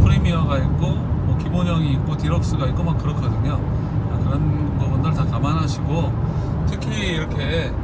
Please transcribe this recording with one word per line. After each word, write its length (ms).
프리미어가 560
있고, 360
뭐, 460
기본형이 520
있고, 240
디럭스가 500
있고, 160
막 140
그렇거든요. 640
아, 100
그런 540
부분들 360
다 120
감안하시고, 1400
특히 460
이렇게 580